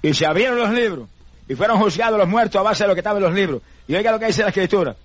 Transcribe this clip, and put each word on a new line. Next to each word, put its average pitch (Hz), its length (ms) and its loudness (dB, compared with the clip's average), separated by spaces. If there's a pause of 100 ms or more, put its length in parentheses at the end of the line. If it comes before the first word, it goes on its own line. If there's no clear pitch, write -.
Y 151 100 0
se 156 140 0
abrieron 233 320 0
los 233 100 0
libros 208 400 -2 (400)
y 135 60 -6
fueron 208 240 2
juzgados 214 400 0
los 190 100 4
muertos 208 320 0
a - 20 -2
base 214 220 0
de 202 40 2
lo 190 60 2
que 175 60 -2
estaba 208 160 -2
en 196 80 0
los 165 80 2
libros. 175 300 -2 (260)
Y 139 60 -2
oiga 220 180 0
lo 220 60 0
que 220 80 -4
dice 220 160 0
la 208 60 0
Escritura 180 560 0